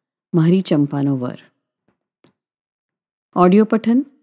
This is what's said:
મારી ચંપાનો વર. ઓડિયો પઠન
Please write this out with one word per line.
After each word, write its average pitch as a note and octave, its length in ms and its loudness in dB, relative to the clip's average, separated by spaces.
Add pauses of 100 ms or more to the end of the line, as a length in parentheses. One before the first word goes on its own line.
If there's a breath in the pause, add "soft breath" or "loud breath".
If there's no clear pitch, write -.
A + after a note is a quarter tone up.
(340)
મારી F3 260 2
ચંપાનો C#3+ 560 -2
વર. B2 220 -10 (2000)
ઓડિયો F#3 280 4
પઠન A3+ 400 -2 (180)